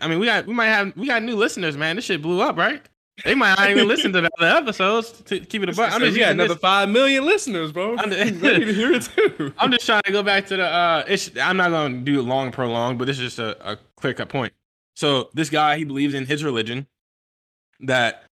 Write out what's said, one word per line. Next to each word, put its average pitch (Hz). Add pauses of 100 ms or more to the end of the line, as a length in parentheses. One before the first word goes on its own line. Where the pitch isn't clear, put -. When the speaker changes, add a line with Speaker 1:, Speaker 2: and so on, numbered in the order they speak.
Speaker 1:
I 156
mean, 160
we 220
got, 214
we 214
might 233
have, 202
we 208
got 240
new 233
listeners, 190
man. 160
This 240
shit 170
blew 175
up, 226
right? 220 (440)
They 214
might 208
not 202
even 214
listen 240
to 180
the 165
other 170
episodes, 220 (120)
to 196
keep 214
it 185
a 170
buck. 202
I'm 226
Speaker 2:
So 247
Speaker 1:
just -
Speaker 2:
we 226
got 220
Speaker 1:
using - (100)
Speaker 2:
another -
Speaker 1:
this 160
Speaker 2:
five 196
million 269
listeners, 226
bro. 196
Speaker 1:
I'm 214
Speaker 2:
<laughs> -
They 196
Speaker 1:
just, 175
Speaker 2:
need 226
to 214
hear 220
it 247
too. 196
Speaker 1:
<laughs> -
I'm 254
just 247
trying 208
to 196
go 202
back 196
to 190
the, 185
uh, 170
it's, 190
I'm 165
not 180
gonna 147
do 139
it -
long, 131
prolonged, 120
but 123
this 139
is 123 (100)
just -
a, 104
a 107 (180)
clear-cut 123
point. 127 (420)
So 139
this 151
guy, 151
he 160
believes 139
in 135
his 143
religion 123 (960)
that, 127 (120)